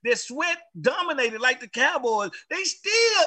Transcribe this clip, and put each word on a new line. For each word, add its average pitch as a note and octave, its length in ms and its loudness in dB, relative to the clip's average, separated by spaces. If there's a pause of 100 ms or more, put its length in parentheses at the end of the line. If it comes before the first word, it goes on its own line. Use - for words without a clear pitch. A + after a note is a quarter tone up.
that A#3 120 2
Sweat E4+ 400 -4 (220)
dominated, B3+ 640 0
like B3+ 180 2
the A#3+ 80 -16
Cowboys, A#3 640 0 (180)
they F#4 140 -4
still G#4+ 640 2